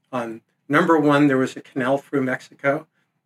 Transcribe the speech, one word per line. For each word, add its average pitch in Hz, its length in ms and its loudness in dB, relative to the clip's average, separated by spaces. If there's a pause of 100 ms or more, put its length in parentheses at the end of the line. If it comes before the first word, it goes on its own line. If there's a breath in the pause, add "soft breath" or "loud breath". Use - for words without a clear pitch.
(120)
Um, 113 300 -8 (260)
number 165 280 2
one, 147 300 4
there 135 120 2
was 127 180 -4
a 135 40 -16
canal 135 380 -4
through 135 240 -6
Mexico, 139 640 -6 (400)